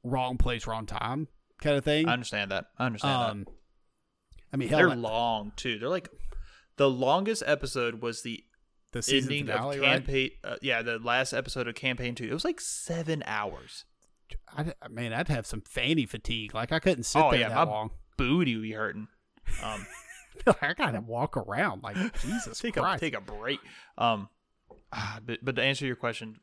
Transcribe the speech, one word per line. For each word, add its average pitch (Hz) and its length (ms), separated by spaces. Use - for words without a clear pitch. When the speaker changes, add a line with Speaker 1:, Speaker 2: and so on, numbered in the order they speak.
Speaker 1:
wrong 127 360
place, 120 280
wrong 113 200
time 113 420
kind 147 140
of 135 80
thing. 151 240
Speaker 2:
I 120 40
understand 110 380
that. 95 160
I 127 80
understand 123 360
that. 113 80
Speaker 1:
Um, 101 160
I 139 40
mean, 131 120
hell, 156 120
Speaker 2:
They're 180 100
Speaker 1:
that 127 80
Speaker 2:
long 110 580
too. 113 220
They're, 117 100
like, 180 200
the 139 140
longest 156 560
episode 123 560
was 117 200
the 117 220
Speaker 1:
the 120 100
season 135 300
Speaker 2:
ending 143 140
Speaker 1:
finale, 135 320
Speaker 2:
of 139 40
Speaker 1:
right? 131 80
Speaker 2:
campaign. 135 260
Uh, - 180
yeah, 120 200
the 117 180
last 123 320
episode 127 340
of 117 80
campaign 127 400
two. 123 120
It - 60
was, 160 120
like, 349 160
seven 160 680
hours. 98 600
Speaker 1:
I, 156 160
man, 117 240
I'd 135 160
have 127 180
some 107 160
fanny 131 440
fatigue. 110 480
Like, 117 160
I 160 80
couldn't 156 260
sit - 160
Speaker 2:
Oh, 143 120
Speaker 1:
there 120 80
Speaker 2:
yeah, 110 80
Speaker 1:
that 110 60
Speaker 2:
my 151 100
Speaker 1:
long. 107 260
Speaker 2:
booty 139 380
would 110 80
be 110 100
hurting. 110 360
Um, 110 200
Speaker 1:
<laughs> - 160
I 156 120
gotta - 260
walk 117 360
around. 123 460
Like, 196 140
Speaker 2:
<laughs> 196 240
Speaker 1:
Jesus - 400
Speaker 2:
take 233 140
Speaker 1:
Christ. 165 280
Speaker 2:
a, 165 40
take 139 100
a 101 40
break. 107 380
Um, 110 300
ah, 107 340
but, 117 160
but 123 140
to 123 60
answer 135 240
your 123 100
question 113 460